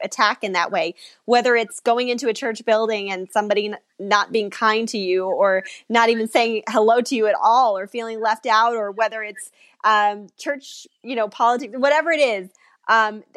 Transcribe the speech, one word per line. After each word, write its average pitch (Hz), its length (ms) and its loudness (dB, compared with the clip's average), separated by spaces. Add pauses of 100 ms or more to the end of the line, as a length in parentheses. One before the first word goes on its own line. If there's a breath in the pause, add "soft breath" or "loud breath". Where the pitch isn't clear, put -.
attack 208 400 -2
in 202 100 -6
that 175 200 -2
way, 170 220 -2 (320 loud breath)
whether 240 280 2
it's 226 260 -2
going 247 280 0
into 240 200 -4
a 214 60 0
church 226 300 -8
building 214 480 0
and 185 180 -8
somebody 208 360 0
n-, 208 100 -8 (240)
not 202 320 0
being 214 160 -2
kind 220 400 0
to 226 100 -6
you 185 280 -2
or 190 360 0 (280 loud breath)
not 233 180 4
even 226 180 0
saying 226 440 0
hello 226 320 4
to 247 120 -6
you 220 120 0
at 208 140 2
all 226 360 4
or 190 100 -8
feeling 226 360 -10
left 226 240 -2
out, 233 280 2
or 208 160 -4
whether 220 320 -2
it's, 208 300 -14 (320 soft breath)
um, 208 440 2 (100)
church, - 480 -10 (160)
you 247 120 -8
know, 220 140 -2
politics, 240 480 0
whatever 294 340 2
it 311 100 2
is. 208 280 0 (400 soft breath)
Um, 214 340 2 (140)